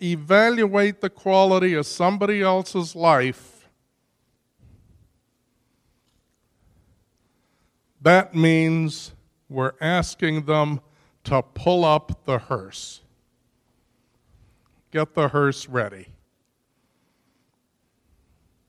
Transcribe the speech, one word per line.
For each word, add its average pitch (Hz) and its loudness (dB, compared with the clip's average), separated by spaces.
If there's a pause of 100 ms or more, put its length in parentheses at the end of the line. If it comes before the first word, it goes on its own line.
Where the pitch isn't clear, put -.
evaluate 202 0
the 190 -4
quality 190 2
of 147 -2
somebody 202 -2
else's 185 -2
life, 147 0 (4000)
that 175 4
means 160 0 (360)
we're 131 -4
asking 160 -2
them 151 0 (440)
to 127 0
pull 175 -2
up 151 0
the 131 -2
hearse. - -12 (1900)
Get 156 -2
the 151 0
hearse 143 -2
ready. 104 -6 (2500)